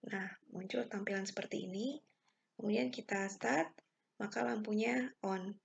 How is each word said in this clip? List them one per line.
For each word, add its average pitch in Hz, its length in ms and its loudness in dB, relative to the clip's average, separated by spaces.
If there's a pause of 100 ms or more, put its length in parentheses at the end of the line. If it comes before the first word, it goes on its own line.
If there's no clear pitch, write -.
Nah, 190 240 -2 (240)
muncul 202 320 -2
tampilan 196 400 0
seperti - 400 -4
ini. 220 320 -2 (560)
Kemudian 233 400 2
kita 196 320 0
start, 240 480 2 (480)
maka 226 240 0
lampunya 233 640 2 (160)
on. 190 380 -2